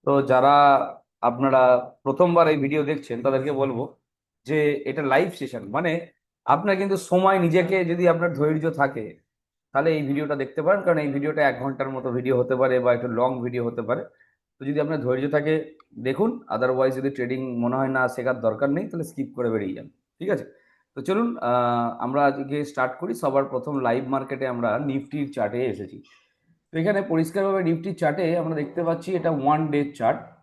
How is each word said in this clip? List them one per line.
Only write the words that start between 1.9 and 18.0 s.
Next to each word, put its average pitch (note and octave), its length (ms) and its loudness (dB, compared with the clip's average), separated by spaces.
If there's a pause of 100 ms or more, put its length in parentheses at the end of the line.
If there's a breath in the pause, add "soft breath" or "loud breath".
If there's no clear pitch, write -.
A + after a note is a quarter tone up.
প্রথমবার E3+ 460 4
এই D#3 80 2
ভিডিও C#3+ 280 -2
দেখছেন, C#3 380 -6
তাদেরকে C3+ 300 0
বলবো C3+ 440 -4 (480)
যে D3 420 0
এটা C#3 160 -4
লাইভ D3 300 2
সেশন, A2+ 360 -10
মানে D#3+ 380 -2 (380)
আপনার F#3+ 320 2
কিন্তু G3 200 0
সময়, F#3 420 2
নিজেকে F3+ 460 2
যদি F3 240 2
আপনার E3+ 260 2
ধৈর্য D#3 360 0
থাকে, C3+ 480 -4 (540)
তাহলে D#3 240 2
এই D3 100 -2
ভিডিওটা C#3+ 300 -2
দেখতে C3+ 260 -6
পারেন, F#3+ 200 2
কারণ F3 160 2
এই C#3 140 -2
ভিডিওটা D3 360 0
এক C3 100 -2
ঘন্টার C3+ 320 -4
মতো C3 220 -4
ভিডিও B2 260 0
হতে B2 180 0
পারে B2+ 240 4
বা B2 140 4
একটু B2 140 -2
লং B2 340 0
ভিডিও A#2+ 240 -4
হতে A#2 160 -4
পারে। B2+ 220 -2 (540 soft breath)
তো C#3 60 -16
যদি C#3+ 160 -2
আপনার D3 200 -2
ধৈর্য B2+ 300 -2
থাকে, D3+ 460 0 (220)
দেখুন, C3+ 460 -2 (100)
otherwise B2+ 360 2
যদি C3 200 -2
ট্রেডিং B2+ 500 -4
মনে B2 160 0
হয় C3+ 120 0
না, C3 200 2